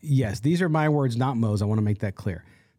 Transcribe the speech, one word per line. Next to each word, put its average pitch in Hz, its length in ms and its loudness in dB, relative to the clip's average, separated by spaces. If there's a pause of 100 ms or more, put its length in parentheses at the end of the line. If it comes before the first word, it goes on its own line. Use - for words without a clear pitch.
Yes, 127 340 0
these 170 200 0
are 180 80 0
my 156 180 2
words, 135 300 0
not 127 200 -2
Mo's. 107 260 0
I - 20 0
wanna 107 160 0
make 104 180 0
that 101 140 -4
clear. 90 300 -8 (360)